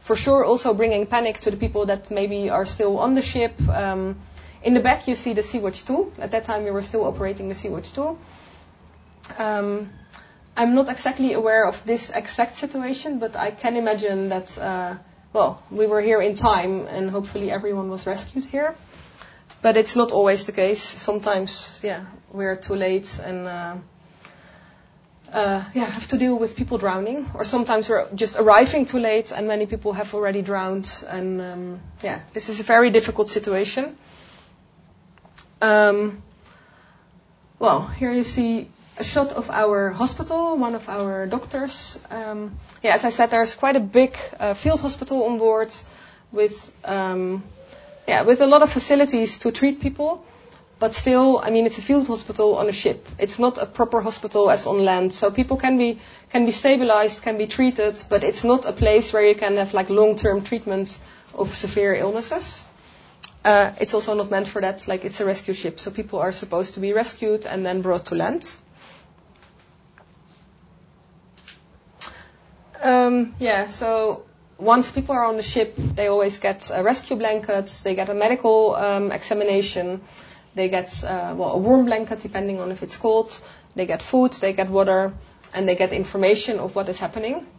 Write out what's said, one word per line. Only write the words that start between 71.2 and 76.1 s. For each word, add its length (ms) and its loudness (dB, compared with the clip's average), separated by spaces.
Um, 580 4
yeah, 280 0
so 580 -2
once 340 4
people 240 -2
are 100 2
on 120 0
the 60 -4
ship, 340 -2
they 300 0
always 300 2